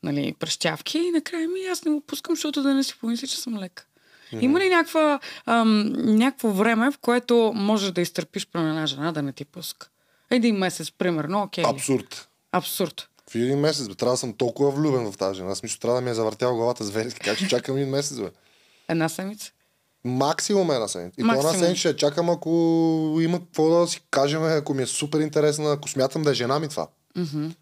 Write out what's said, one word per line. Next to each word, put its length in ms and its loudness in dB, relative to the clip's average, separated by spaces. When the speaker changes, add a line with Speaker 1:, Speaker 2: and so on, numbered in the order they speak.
Speaker 1:
нали, 360 -2
пръщявки. 600 -4
И 120 0
накрая: 380 -2
„Ми, 140 -4
аз 220 -6
не 60 0
го 100 0
пускам, 340 -6
защото 280 -4
да 120 2
не 80 2
си 180 -4
помисли, 280 -4
че 80 -6
съм 220 -8
лека.“ 260 -12
Speaker 2:
Мгм. 120 -2
Speaker 1:
Има 160 4
ли 80 4
някаква, 520 4
ам, 500 4
някакво 540 2
време, 400 4
в 80 -8
което 560 4
можеш 360 2
да 100 -2
изтърпиш, 460 -4
примерно, 240 -2
една 160 -2
жена 260 -4
да 100 -4
не 100 -4
ти 120 -14
пуска? 440 -14
Един 260 4
месец, 340 -2
примерно, 520 -2
окей. 240 -4
Speaker 2:
Абсурд. 640 -2
Speaker 1:
Абсурд. 560 -4
Speaker 2:
В 40 -20
един 240 0
месец, 300 0
бе, 60 -12
трябва 180 0
да 40 2
съм 160 -6
толкова 380 2
влюбен 420 0
в 40 -16
тази 200 -2
жена. 180 -6
В 40 -6
смисъл, 200 -10
трябва 160 0
да 60 2
ми 100 -4
е 40 -2
завъртял 420 0
главата 280 0
зверски. 360 -4
Как 160 -2
ще 120 -2
чакам 280 0
един 120 -2
месец, 300 -4
бе? 120 -6
Speaker 1:
Една 200 0
седмица? 440 -10
Speaker 2:
Максимум 680 0
една 180 0
седмица. 260 -8
И 80 -6
то 60 2
една 60 4
Speaker 1:
Максимум. 260 2
Speaker 2:
седмица 180 2
ще 100 0
я 80 0
чакам, 340 0
ако 180 -2
има 180 0
какво 400 2
да 60 4
си 140 -6
кажем, 340 2
ако 300 0
ми 80 0
е 40 -2
супер 340 -2
интересна, 520 2
ако 160 -4
смятам 340 0
да 80 4
е 40 2
жена 240 0
ми 100 -4
това. 180 -6
Speaker 1:
Мгм. 300 -4